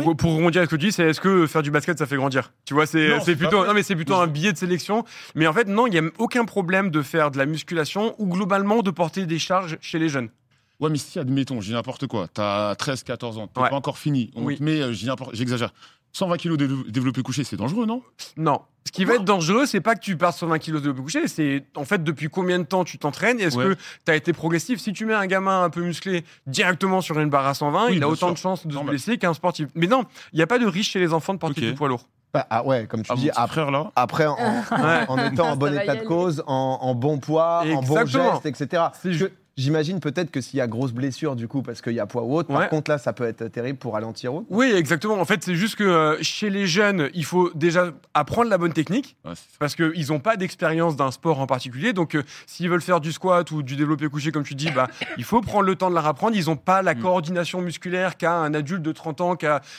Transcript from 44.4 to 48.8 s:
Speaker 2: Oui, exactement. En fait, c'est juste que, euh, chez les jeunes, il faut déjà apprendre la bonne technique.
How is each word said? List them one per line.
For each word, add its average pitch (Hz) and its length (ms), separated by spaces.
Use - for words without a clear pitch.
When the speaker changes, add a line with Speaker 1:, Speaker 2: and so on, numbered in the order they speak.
Speaker 2:
Oui, 233 260
exactement. 175 440
En 170 60
fait, 208 180
c'est 180 100
juste 196 220
que, 214 80
euh, 160 400
chez - 260
les 196 160
jeunes, 185 480
il 170 100
faut 175 300
déjà 170 380
apprendre 220 340
la 196 80
bonne 170 160
technique. 175 500